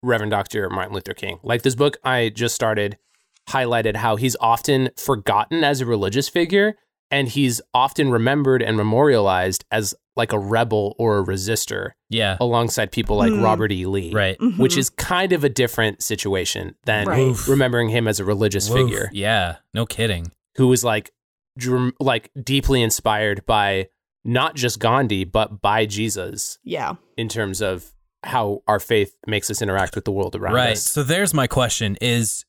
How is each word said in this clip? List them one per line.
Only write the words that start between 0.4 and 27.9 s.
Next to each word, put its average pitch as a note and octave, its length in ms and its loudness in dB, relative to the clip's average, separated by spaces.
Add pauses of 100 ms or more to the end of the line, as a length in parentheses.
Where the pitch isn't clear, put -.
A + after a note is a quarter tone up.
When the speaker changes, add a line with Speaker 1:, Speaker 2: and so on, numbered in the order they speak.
Speaker 1:
Martin F#2+ 240 -6
Luther F#2+ 220 -8
King. F2+ 280 -10
Like, A#2 200 -2
this C3 120 2
book C#3+ 280 0
I B2 260 2
just A2+ 260 -4
started G#2 420 0 (520)
highlighted A#2 480 0
how A2 180 0
he's A#2 240 0
often B2+ 560 2
forgotten A#2 680 0
as C#3+ 180 0
a B2+ 40 -2
religious A2+ 440 0
figure, G3 480 2 (320)
and C3+ 200 0
he's B2+ 320 0 (120)
often C3+ 380 2
remembered C3 500 2
and A2 160 0
memorialized G#2+ 920 2
as, G#2+ 240 -2 (220)
like, A2+ 160 0
a A2 60 0
rebel G#2+ 600 0
or A2+ 200 2
a G2 60 2
resistor F#2+ 680 -4 (180)
Speaker 2:
Yeah. G#2 320 0
Speaker 1:
alongside A#2 500 0
people G#2+ 240 -2
like A2 160 4
Speaker 3:
Mm. G#2+ 100 2
Speaker 1:
Robert G#2+ 300 2
E. F2+ 140 -2
Lee, F#2 280 -2
Speaker 2:
Right. G2 240 0
Speaker 3:
Mm-hmm. A3 240 0
Speaker 1:
which E3+ 160 4
is C3+ 120 -2
kind F#3 420 -2
of E3 140 0
a C#3 40 4
different A#2 540 0
situation F#2+ 720 -4 (100)
than G#2+ 220 0
Speaker 3:
Right. A#2+ 140 0
Speaker 2:
Oof. B2+ 260 0
Speaker 1:
remembering B2 420 2
him A2+ 180 0
as G#2 120 0
a G2 60 -4
religious G2+ 440 0
Speaker 2:
Woof. A#2+ 80 2 (120)
Speaker 1:
figure. G2+ 240 -2
Speaker 2:
Yeah, G2 420 -2 (180)
no A2+ 120 -2
kidding. F#2 460 -4 (260)
Speaker 1:
Who C3 100 6
was, B2 160 4
like, A2 280 0 (460)
dr-, B2+ 420 0
like, C3 300 0 (140)
deeply C3+ 400 2
inspired G#2+ 600 0
by G2+ 420 2 (380)
not D3+ 300 0
just B2 240 -2
Gandhi, A2+ 440 0
but G#2 380 -2
by G#2+ 240 2
Jesus G2+ 800 -6
Speaker 3:
Yeah. C3 300 -6 (200)
Speaker 1:
in A2+ 140 -6
terms G2+ 320 -4
of F#2 320 -4 (300)